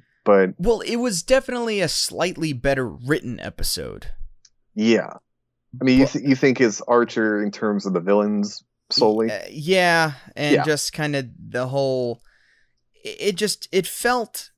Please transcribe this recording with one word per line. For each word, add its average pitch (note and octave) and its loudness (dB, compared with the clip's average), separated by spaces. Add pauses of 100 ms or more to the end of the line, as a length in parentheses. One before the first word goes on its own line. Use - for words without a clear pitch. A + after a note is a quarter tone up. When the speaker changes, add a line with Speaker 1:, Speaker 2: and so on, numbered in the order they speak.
(240)
Speaker 1:
but G2 6
Speaker 2:
Well, G#3+ 0
it A#3 -4
was A#3 -2
definitely A#3+ 0
a D#3+ 2
slightly D#3+ -2
better C3 0
written A#2+ -4
episode. - -8 (680)
Speaker 1:
Yeah. A3 2 (680)
I C3+ -2
mean, C3 6
you C3+ 8
Speaker 2:
But - 0
Speaker 1:
th-, B2 -6
you C#3 4
think C3 2
it's A2 4
Archer A2+ 2
in G#2 -2
terms G#2 -2
of F#2+ -2
the F2 0
villains G2+ 0 (280)
solely? A2+ 2
Speaker 2:
Y-, G#2+ -4
uh, F2+ -12
yeah, E3 2 (240)
and C#3+ 2
Speaker 1:
Yeah. D3 0
Speaker 2:
just D3+ -2
kinda C#3+ -4 (220)
the B2 -4
whole, C3 -2 (840)
it, - -10
it G3 0
just, - -4
it F#3 0
felt - -4